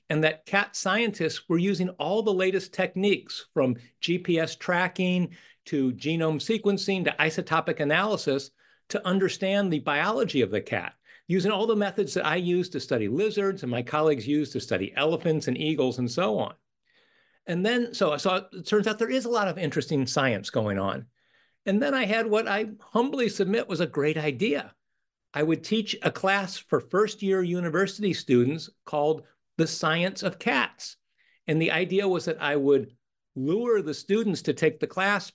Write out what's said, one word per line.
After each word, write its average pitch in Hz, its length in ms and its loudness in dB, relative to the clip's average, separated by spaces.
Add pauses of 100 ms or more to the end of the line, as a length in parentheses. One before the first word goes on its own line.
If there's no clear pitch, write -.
and 156 140 2
that 156 240 0
cat - 300 0
scientists 196 720 -2
were 170 100 2
using 180 300 0 (100)
all 190 240 0
the 202 100 2
latest 185 400 0
techniques, 185 800 -2
from 131 220 2 (260)
G 175 180 0
P 175 200 0
S 160 160 -2
tracking 180 760 0 (360)
to 135 260 0
genome 156 480 -2
sequencing 196 640 0
to - 160 0
isotopic 160 600 0
analysis, 151 720 0 (360)
to - 180 -6
understand 190 640 0
the 151 100 0
biology 147 600 0
of 101 100 2
the 104 120 0
cat, - 320 -6 (320)
using 185 240 2
all 214 160 0
the 220 100 2
methods 190 380 0
that 139 100 0
I 156 120 2
use 175 340 0
to 135 100 -6
study 117 260 0
lizards 196 560 -2
and 127 80 -4
my 120 120 -2
colleagues 151 440 0
use 147 260 0
to 113 80 -4
study 98 360 -2
elephants 156 500 0
and 127 120 0
eagles 143 400 0
and 123 120 0
so 190 280 0
on. 107 160 -4 (920)
And 180 200 0
then, 240 260 0
so, 156 240 2
so 185 340 0
it 180 160 -14
turns 208 200 2
out 214 120 0
there 233 120 0
is 254 160 0
a 233 40 -4
lot 214 160 2
of 175 120 -2
interesting 143 480 0
science 127 420 0
going 104 300 0
on. 98 260 -2 (600)
And 202 160 2
then 285 100 0
I 254 140 0
had 226 200 0
what 214 220 2
I 214 200 0 (120)
humbly 247 480 0
submit 196 400 0
was 160 120 -2
a 131 60 0
great 151 300 0
idea. 151 560 -2 (600)
I 147 80 0
would 160 200 2
teach 214 400 -2
a 165 80 0
class 190 460 0
for - 240 0
first-year 190 600 0
university 180 720 0
students 135 560 2 (160)
called 151 380 0 (340)
The 160 80 2
Science 170 560 0
of 190 160 -4
Cats. - 580 -2 (500)
And 160 140 2
the 165 100 2
idea 185 380 0
was 180 160 0
that 160 180 -4
I 147 140 0
would 139 360 2 (440)
lure 202 460 0
the 147 120 -6
students 202 480 0
to 151 100 0
take 160 280 0
the 147 60 -2
class 196 480 -2